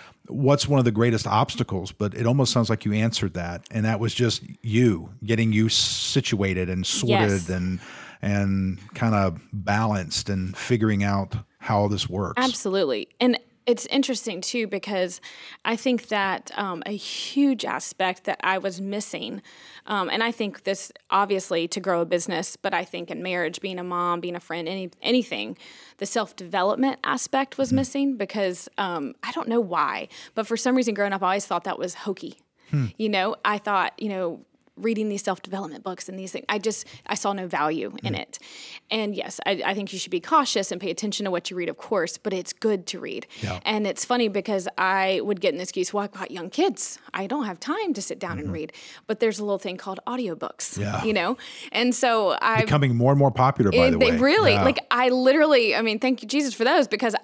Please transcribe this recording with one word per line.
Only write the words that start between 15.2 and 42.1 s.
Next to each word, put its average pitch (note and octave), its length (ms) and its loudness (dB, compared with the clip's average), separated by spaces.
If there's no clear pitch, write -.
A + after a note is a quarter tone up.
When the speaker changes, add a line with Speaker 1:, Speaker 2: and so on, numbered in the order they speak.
Speaker 2:
I A3+ 120 0
think A#3+ 320 0
that, G3 500 -2
um, F#3+ 300 -4
a G3+ 100 -6
huge C4+ 680 0
aspect - 580 -2
that - 200 -4
I F#3+ 140 2
was F#3 240 -4
missing, G3+ 600 -6
um, G3 240 -2
and A3 140 0
I A#3 80 0
think G#3+ 320 -6
this - 280 -4
obviously F#3+ 560 2
to F3+ 120 -4
grow F3+ 220 2
a E3+ 40 2
business, E3+ 500 -2
but F#3+ 180 -2
I F3 100 0
think F3+ 280 -10
in E3 100 -8
marriage, F3 400 -2
being F#3 160 -6
a F3+ 60 -8
mom, F3 380 -2
being F3 140 -6
a F3 40 -8
friend, E3 280 -6
any, F#3 220 -6
anything, F#3 520 0
the G3 80 -6
self-development G3 960 -2
aspect - 560 -2
was C4+ 100 0
Speaker 1:
Mm-hmm. B3+ 60 2
Speaker 2:
missing C4+ 420 0
because, G3 520 -2
um, E3+ 420 -4
I - 120 -6
don't E4 140 -6
know A#3 140 2
why, D3 460 0
but G#3+ 140 -2
for A#3 100 -2
some B3+ 180 2
reason A#3 200 2
growing G3+ 180 2
up, F#3+ 80 -2
I F#3 60 2
always G3 180 2
thought F3 200 -4
that F#3+ 120 -4
was F3+ 160 -6
hokey. - 460 -8
Speaker 1:
Hmm. C#3 140 2
Speaker 2:
You G#3+ 120 -2
know, G3+ 260 0
I G#3 140 2
thought, G3 400 0
you G#3+ 100 -6
know, F#3 360 -4
reading G#3+ 320 -2
these G3+ 120 -4
self-development F#3+ 640 -6
books F#3 240 -10
and F#3+ 100 -12
these F#3+ 140 -10
things, - 160 -10
I G#3+ 100 0
just, G#3+ 300 -4
I G#3 100 -4
saw G3+ 180 -2
no F#3+ 140 -6
value D#3+ 440 0
in A2+ 120 -4
Speaker 1:
Mm. - 60 -4
Speaker 2:
it. - 200 -12
And G#3+ 240 -2
yes, F#3 320 -8
I, F#3+ 200 0
I G3 80 2
think G3+ 180 -6
you F#3 80 -8
should F3+ 100 -8
be F3+ 120 -2
cautious B3 500 2
and F3+ 80 -6
pay F#3 100 -4
attention G#3 360 -4
to F#3+ 60 -2
what F3 200 -4
you F#3 60 -8
read, F3 100 -2
of - 80 -6
course, F#3 420 -2